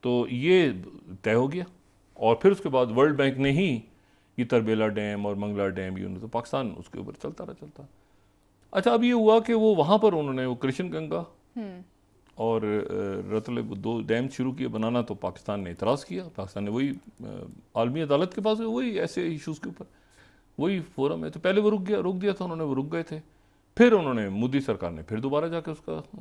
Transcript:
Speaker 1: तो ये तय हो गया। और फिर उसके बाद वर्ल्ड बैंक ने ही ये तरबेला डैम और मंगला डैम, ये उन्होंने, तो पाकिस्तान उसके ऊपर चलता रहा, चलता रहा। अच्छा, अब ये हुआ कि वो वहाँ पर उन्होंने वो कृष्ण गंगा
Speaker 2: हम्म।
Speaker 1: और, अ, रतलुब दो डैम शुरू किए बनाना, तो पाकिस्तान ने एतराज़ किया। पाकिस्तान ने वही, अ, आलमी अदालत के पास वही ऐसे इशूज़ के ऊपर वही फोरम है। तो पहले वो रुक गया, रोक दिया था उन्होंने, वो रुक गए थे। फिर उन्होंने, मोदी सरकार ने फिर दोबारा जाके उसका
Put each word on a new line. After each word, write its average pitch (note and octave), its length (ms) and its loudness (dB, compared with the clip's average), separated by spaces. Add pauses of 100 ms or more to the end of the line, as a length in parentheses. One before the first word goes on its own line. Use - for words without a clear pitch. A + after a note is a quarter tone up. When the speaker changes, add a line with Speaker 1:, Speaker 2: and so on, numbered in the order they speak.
Speaker 1:
तो B2 240 2
ये C3 580 2 (400)
तय A2 80 2
हो B2 160 4
गया। F3 180 -6 (500)
और A#2 260 4
फिर G3 100 8
उसके F#3+ 160 -2
बाद B2+ 200 4
वर्ल्ड C#3 280 4
बैंक C3+ 200 2
ने C#3 140 2
ही C#3 340 0 (540)
ये B2 60 2
तरबेला A2 420 2
डैम G#2 400 -2
और G#2 80 -2
मंगला G2+ 320 -2
डैम, F#2+ 320 -4
ये F#2+ 60 -6
उन्होंने, F#2+ 160 -8
तो A2 80 -12
पाकिस्तान A#2+ 440 -4
उसके - 260 -14
ऊपर G2 140 -12
चलता - 320 -12
रहा, - 80 -14
चलता D3+ 300 -20
रहा। C#3 60 -20 (880)
अच्छा, G3 160 2
अब A#3 140 4
ये B3 80 4
हुआ A3+ 280 8
कि A3+ 120 -2
वो A3 220 6
वहाँ F3 240 6
पर G#3 160 6
उन्होंने C3+ 320 -2
वो B2+ 80 -2
कृष्ण C3+ 340 -2
गंगा D#3+ 380 -6 (300)
Speaker 2:
हम्म। G3 260 -10 (560)
Speaker 1:
और, A2+ 260 0
अ, G2 720 -2
रतलुब A2 400 -6
दो A2 260 -4
डैम A2+ 260 -2
शुरू C3 240 -4
किए C3 160 -4
बनाना, A2+ 340 -2
तो A2+ 120 -6
पाकिस्तान G2+ 460 -6
ने F#2 100 -8
एतराज़ A2 360 -2
किया। F#3 180 -10
पाकिस्तान G2+ 400 -10
ने G2+ 60 -4
वही, C3+ 280 -4 (260)
अ, G#2 200 -14 (320)
आलमी A#2+ 240 0
अदालत D#3 340 0
के A3+ 60 -6
पास G#3+ 200 0
वही A3+ 380 -4
ऐसे E3+ 300 -4
इशूज़ D#3 320 -8
के - 80 -10
ऊपर - 180 -14 (760)
वही F3+ 200 0
फोरम D#3+ 440 -4
है। D#3 60 -6
तो D#3+ 100 -12
पहले F#3+ 200 2
वो G#3 80 4
रुक G#3 140 2
गया, G3 180 0
रोक F#3 160 -2
दिया G3 160 0
था F#3 120 -4
उन्होंने, E3 200 -6
वो C#3+ 100 0
रुक C3+ 120 -2
गए E3 160 -4
थे। D#3+ 180 -10 (580)
फिर A#3+ 140 10
उन्होंने, C3 360 2
मोदी B2 320 -2
सरकार G2 300 -4
ने D#2+ 120 -10
फिर A2 180 -6
दोबारा C#3+ 280 -2
जाके E3 220 -6
उसका D#3 300 -8 (200)